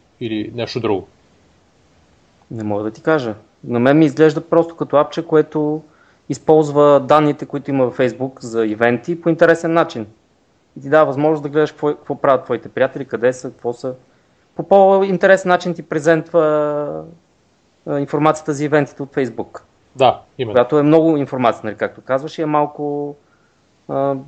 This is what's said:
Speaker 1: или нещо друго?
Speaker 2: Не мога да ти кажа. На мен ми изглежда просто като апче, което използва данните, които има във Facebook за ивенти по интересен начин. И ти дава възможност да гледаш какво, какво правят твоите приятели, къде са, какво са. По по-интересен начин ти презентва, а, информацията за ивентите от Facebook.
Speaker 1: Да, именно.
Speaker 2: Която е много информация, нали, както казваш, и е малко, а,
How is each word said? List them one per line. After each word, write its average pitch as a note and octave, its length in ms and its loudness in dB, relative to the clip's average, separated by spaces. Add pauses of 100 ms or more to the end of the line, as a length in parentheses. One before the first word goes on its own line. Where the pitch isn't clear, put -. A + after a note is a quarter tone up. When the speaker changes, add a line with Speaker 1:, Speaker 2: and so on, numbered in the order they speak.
(200)
Speaker 1:
или A2 340 -8
нещо A#2 260 -6
друго? G#2 260 -4 (1400)
Speaker 2:
Не A2 140 -10
мога G#2 200 -4
да A2 60 -4
ти A2 120 -20
кажа. C3+ 320 -2 (300)
На A#2+ 160 -4
мен C#3 180 4
ми D#3+ 60 6
изглежда D3+ 360 2
просто E3 360 0
като C#3 200 -2
апче, D3 300 0
което D3+ 560 -2 (460)
използва D3 720 4
данните, D3 460 2
които C#3+ 240 -8
има C3+ 140 2
във A#2+ 140 -4
Facebook B2+ 420 -4
за A2+ 260 -4
ивенти A#2 540 -2
по - 80 -2
интересен E3 440 2
начин. D#3 340 -2 (720)
И - 20 -18
ти C3+ 80 -14
дава D3+ 180 4
възможност D3 360 0
да C#3+ 60 -8
гледаш D3 220 0
какво, - 180 -4
какво D3 260 -6
правят C3 300 2
твоите - 240 -6
приятели, C3 360 -2
къде A#2+ 280 -2
са, B2+ 180 -10
какво A#2+ 220 -8
са. B2+ 220 -10 (640)
По E3+ 60 -8
по-интересен F#3+ 840 4
начин F3+ 260 0
ти D#3+ 80 -14
презентва, D3+ 1200 -2 (840)
а, D3 140 -4
информацията D3+ 520 -2
за C#3+ 120 -6
ивентите C#3+ 380 -2
от C3+ 120 -14
Facebook. A#2 460 -6 (360)
Speaker 1:
Да, B2+ 240 2 (180)
именно. A2 160 -6
Speaker 2:
Която B2+ 240 2
е D3 40 2
много D#3 340 4
информация, B2+ 480 -2
нали, G#2 120 -8
както - 240 -8
казваш, C#3 380 -6
и E3 40 -4
е D#3 40 -4
малко, D3 680 -4 (720)
а, C#3 280 -2 (120)